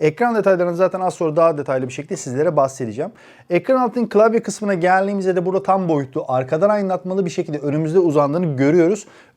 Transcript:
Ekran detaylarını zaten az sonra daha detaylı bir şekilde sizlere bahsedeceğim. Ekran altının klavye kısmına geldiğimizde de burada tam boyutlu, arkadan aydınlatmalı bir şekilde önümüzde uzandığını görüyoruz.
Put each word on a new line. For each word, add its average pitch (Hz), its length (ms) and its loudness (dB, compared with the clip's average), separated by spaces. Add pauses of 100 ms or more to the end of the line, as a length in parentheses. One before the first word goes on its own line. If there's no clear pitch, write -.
Ekran 190 340 0
detaylarını 180 420 2
zaten 185 240 0
az 185 140 -2
sonra 156 220 -2
daha 165 220 4
detaylı 131 300 -4
bir 127 40 -12
şekilde - 240 -10
sizlere 147 400 -2
bahsedeceğim. 131 540 -2 (400)
Ekran 175 260 2
altının 240 300 0
klavye 220 360 2
kısmına 202 320 -4
geldiğimizde 185 640 0
de 180 100 -2
burada 190 160 -2
tam 190 260 0
boyutlu, 147 400 -2
arkadan 131 420 0
aydınlatmalı 190 540 -2
bir 175 60 -4
şekilde 160 280 -6
önümüzde 151 400 0
uzandığını 151 580 2
görüyoruz. 170 500 2 (300)